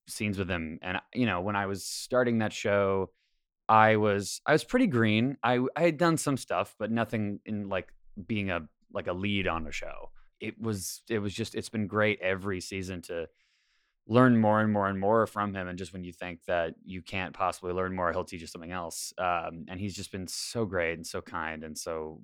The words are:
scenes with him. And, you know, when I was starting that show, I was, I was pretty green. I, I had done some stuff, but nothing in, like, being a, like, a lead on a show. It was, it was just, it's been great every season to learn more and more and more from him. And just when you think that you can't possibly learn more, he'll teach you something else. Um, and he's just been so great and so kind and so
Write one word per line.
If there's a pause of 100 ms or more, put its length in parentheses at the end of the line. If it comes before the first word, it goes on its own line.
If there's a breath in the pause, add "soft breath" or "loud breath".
scenes
with
him.
And, (140)
you
know,
when
I
was
starting
that
show, (560)
I
was,
I
was
pretty
green.
I, (160)
I
had
done
some
stuff,
but
nothing
in,
like, (340)
being
a, (260)
like,
a
lead
on
a
show. (280)
It
was,
it
was
just,
it's
been
great
every
season
to (800)
learn
more
and
more
and
more
from
him.
And
just
when
you
think
that (100)
you
can't
possibly
learn
more,
he'll
teach
you
something
else.
Um,
and
he's
just
been
so
great
and
so
kind
and
so